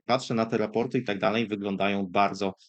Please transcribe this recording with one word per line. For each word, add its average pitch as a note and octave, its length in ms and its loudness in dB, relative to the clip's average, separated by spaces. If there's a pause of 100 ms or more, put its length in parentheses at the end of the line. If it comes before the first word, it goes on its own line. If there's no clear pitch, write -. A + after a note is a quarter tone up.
patrzę B2+ 280 0
na A2+ 120 2
te A2+ 120 0
raporty A2 400 -2
i B2 60 -2
tak G2+ 140 -2
dalej, G#2+ 300 0
wyglądają G2 640 0
bardzo, F#2+ 420 2 (160)